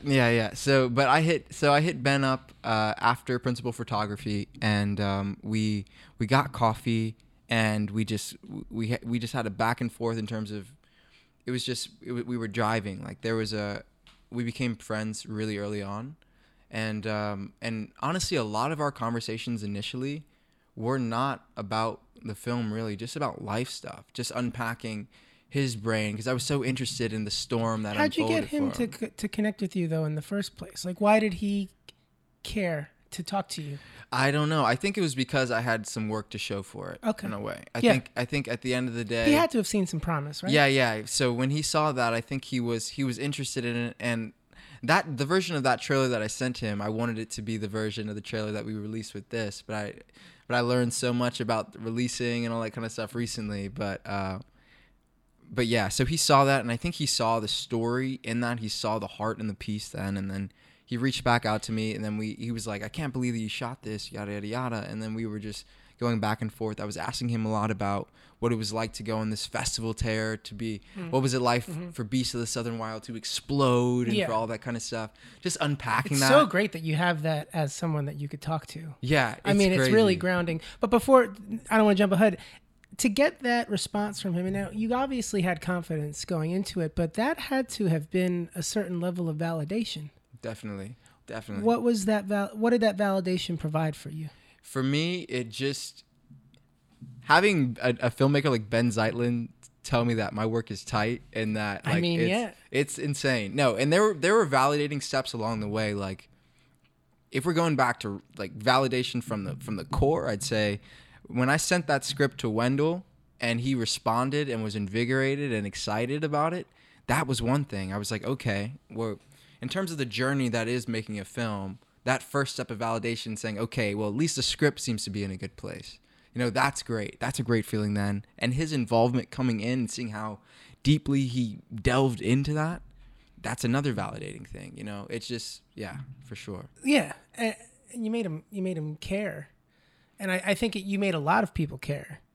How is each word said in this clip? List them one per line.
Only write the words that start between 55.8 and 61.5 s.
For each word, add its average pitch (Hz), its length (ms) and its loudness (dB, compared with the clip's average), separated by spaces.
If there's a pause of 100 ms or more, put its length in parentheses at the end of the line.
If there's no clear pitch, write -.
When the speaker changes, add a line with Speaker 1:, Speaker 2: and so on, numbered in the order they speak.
Speaker 1:
so 131 160 2
he 147 120 0
saw 139 280 6
that, 139 160 6
and 117 100 -4
I 117 60 0
think 170 200 -4
he 151 100 -2
saw 117 340 2
the 110 80 -4
story 123 720 -2
in 113 180 -2
that. 120 200 -2
He 110 80 -6
saw 107 300 -2
the 104 80 -4
heart 107 320 -4
in 107 80 -6
the 104 80 -4
piece 107 340 -6
then, 98 280 -4
and 98 140 -4
then 98 200 -4 (340)
he 123 120 -6
reached 131 280 0
back 120 220 4
out 107 180 0